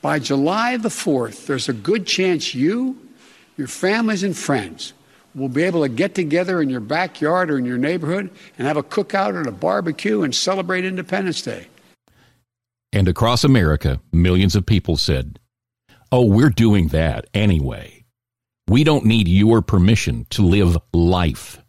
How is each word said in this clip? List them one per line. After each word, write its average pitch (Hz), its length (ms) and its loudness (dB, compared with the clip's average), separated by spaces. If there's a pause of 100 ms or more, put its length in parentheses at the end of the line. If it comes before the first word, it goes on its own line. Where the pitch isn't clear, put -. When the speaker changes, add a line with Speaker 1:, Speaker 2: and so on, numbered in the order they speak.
Speaker 1:
by 147 180 -2
July 170 580 -2
the 220 140 -4
fourth, 123 560 -4
there's 135 220 -4
a 135 40 -4
good 175 360 -4
chance 180 480 -2
you, 240 420 -2 (580)
your 135 120 -8
families 208 560 -2
and 185 120 -4
friends 104 580 -6 (420)
will 135 120 -6
be 131 140 -2
able 170 200 0
to 139 60 0
get 160 280 -4
together 175 440 -2
in 143 80 0
your 127 120 -4
backyard 160 720 -2
or 143 40 -2
in 127 80 -2
your 123 140 -4
neighborhood 175 520 -4 (280)
and - 80 -4
have 151 100 -2
a 147 60 -2
cookout 196 520 -2
or 160 140 -4
a 113 40 -8
barbecue 185 680 -2
and 135 120 -2
celebrate 185 500 -4
Independence 185 560 -6
Day. 95 280 -12 (1200)
Speaker 2:
And 95 140 2
across 113 380 0
America, 78 560 2 (120)
millions 90 440 4
of 95 100 0
people 87 300 0
said, 67 420 -2 (720)
"Oh, 127 160 4
we're 113 240 6
doing 104 380 4
that 78 440 -2
anyway. 82 720 -2 (640)
We 120 160 4
don't 151 220 2
need 110 220 4
your 104 340 4
permission 90 680 2
to - 120 0
live 90 340 4 (160)
life. 85 760 0